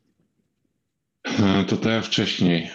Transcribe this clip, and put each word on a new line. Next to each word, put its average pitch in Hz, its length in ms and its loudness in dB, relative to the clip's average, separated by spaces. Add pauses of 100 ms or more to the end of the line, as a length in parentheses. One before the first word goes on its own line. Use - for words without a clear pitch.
(1300)
e, 98 420 2
to 110 100 0
tak 110 140 0
jak 110 140 0
wcześniej, 90 680 0